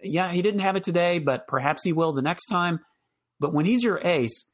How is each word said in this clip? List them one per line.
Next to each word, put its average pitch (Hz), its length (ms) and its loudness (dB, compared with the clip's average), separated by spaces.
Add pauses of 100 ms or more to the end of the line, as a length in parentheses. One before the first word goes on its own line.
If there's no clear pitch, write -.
yeah, 175 300 -2
he 175 100 0
didn't 202 200 0
have 190 140 2
it 190 80 -4
today, 175 360 2
but 139 280 -2
perhaps 135 360 -2
he 175 100 0
will 160 200 0
the 135 80 -2
next 156 240 -2
time. 175 340 0 (600)
But - 140 -2
when 151 120 2
he's 233 180 2
your 202 200 2
ace, 139 500 0